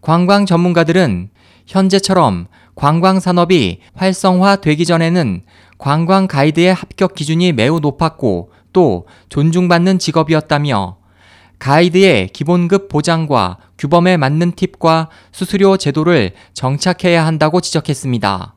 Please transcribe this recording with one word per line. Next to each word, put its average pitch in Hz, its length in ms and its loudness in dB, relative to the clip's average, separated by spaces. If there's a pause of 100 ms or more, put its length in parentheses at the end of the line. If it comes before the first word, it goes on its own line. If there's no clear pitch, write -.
관광 180 460 2
전문가들은 170 840 0 (360)
현재처럼 185 800 0 (280)
관광 170 460 0
산업이 175 600 0 (140)
활성화되기 185 880 0
전에는 165 580 0 (340)
관광 170 500 0
가이드의 160 460 2
합격 - 420 -4
기준이 165 380 -2
매우 139 280 0
높았고 139 720 -4 (200)
또 127 340 0 (220)
존중받는 175 720 0
직업이었다며 147 1000 -2 (600)
가이드의 160 680 2
기본급 175 600 -2
보장과 147 720 -2 (200)
규범에 170 380 2
맞는 156 360 0
팁과 160 560 -2 (240)
수수료 196 440 0
제도를 147 560 0 (220)
정착해야 165 720 -2
한다고 160 340 0
지적했습니다. 127 960 -4